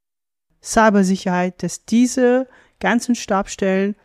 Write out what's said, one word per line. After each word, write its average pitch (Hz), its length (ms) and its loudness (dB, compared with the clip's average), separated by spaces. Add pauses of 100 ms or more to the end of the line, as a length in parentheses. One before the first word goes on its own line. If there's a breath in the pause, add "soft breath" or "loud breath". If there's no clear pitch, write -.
(640)
Cybersicherheit, 190 1000 0
dass - 220 -10
diese 247 640 2 (320 soft breath)
ganzen 233 340 0
Stabsstellen 196 920 -4